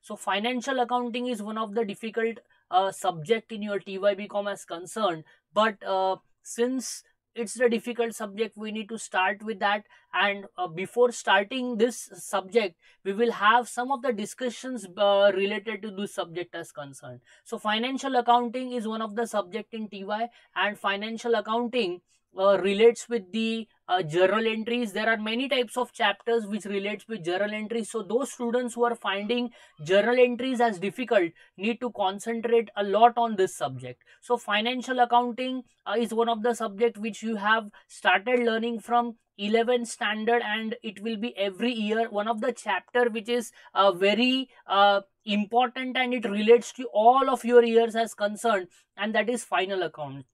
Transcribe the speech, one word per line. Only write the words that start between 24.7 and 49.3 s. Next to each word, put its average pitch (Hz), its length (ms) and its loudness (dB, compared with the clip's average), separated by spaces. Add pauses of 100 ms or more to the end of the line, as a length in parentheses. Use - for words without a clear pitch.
There 220 160 0
are 226 80 2
many 226 320 -4
types 254 260 -2
of 240 160 -4
chapters 220 540 0
which 202 200 -6
relates 202 420 -6
with 220 180 -10
journal 208 300 -2
entries. 214 340 -6
So 220 140 -6
those 233 280 -2
students 240 440 -4
who 233 80 2
are 240 100 2
finding 220 560 -4 (340)
journal 208 360 4
entries 247 420 4
as 226 160 2
difficult 202 540 0 (260)
need 214 240 -4
to 247 80 -4
concentrate 226 840 0
a 202 80 -2
lot 214 340 6
on 233 180 0
this 185 200 0
subject. 131 480 -8 (180)
So 240 160 -2
financial 240 640 -2
accounting, 247 640 2 (240)
uh, 202 100 -2
is 233 160 -2
one 226 160 2
of 220 140 -2
the 240 100 2
subject 226 460 -2
which 214 240 -8
you 220 140 -4
have 208 340 0 (160)
started 208 540 2
learning 226 400 -2
from 240 340 0 (240)
eleventh 226 480 2
standard, 220 580 0
and 220 380 -4
it 196 180 -10
will 226 160 -4
be 240 180 -6
every 202 380 -2
year 220 380 0
one 202 160 -2
of 220 140 -2
the 254 100 0
chapter 220 580 0
which 214 180 -6
is, 240 240 -2 (220)
uh, 196 180 6
very, 226 580 2 (180)
uh, 196 340 6 (240)
important, 240 720 0
and 247 160 0
it 233 160 -2
relates 214 440 6
to 254 200 -10
all 254 340 6
of 247 160 -2
your 240 200 8
years 226 320 4
as 226 180 -2
concerned, 208 540 -2 (280)
and 214 200 -6
that 214 160 0